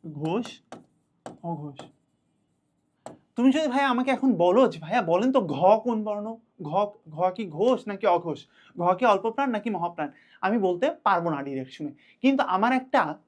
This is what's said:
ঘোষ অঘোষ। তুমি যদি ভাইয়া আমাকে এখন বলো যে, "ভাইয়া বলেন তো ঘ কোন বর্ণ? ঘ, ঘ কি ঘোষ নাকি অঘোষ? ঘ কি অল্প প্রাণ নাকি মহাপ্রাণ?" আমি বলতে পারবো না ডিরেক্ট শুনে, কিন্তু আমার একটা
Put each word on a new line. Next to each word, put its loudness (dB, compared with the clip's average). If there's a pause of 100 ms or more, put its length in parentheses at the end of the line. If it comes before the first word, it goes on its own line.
ঘোষ -4 (1040)
অঘোষ। -10 (1600)
তুমি 4
যদি 0
ভাইয়া 2
আমাকে -2
এখন 2 (140)
বলো 6 (120)
যে, -12
"ভাইয়া -2 (100)
বলেন 2
তো 4 (160)
ঘ -6 (280)
কোন -2 (100)
বর্ণ? -6 (420)
ঘ, -6 (440)
ঘ -12 (180)
কি -6 (140)
ঘোষ 2 (100)
নাকি -4 (100)
অঘোষ? -4 (420)
ঘ 0 (140)
কি -2 (100)
অল্প 0 (100)
প্রাণ -2
নাকি -6
মহাপ্রাণ?" -6 (360)
আমি 2 (100)
বলতে 0 (200)
পারবো 2
না -2
ডিরেক্ট -8
শুনে, -8 (320)
কিন্তু 4 (140)
আমার 2
একটা 0 (260)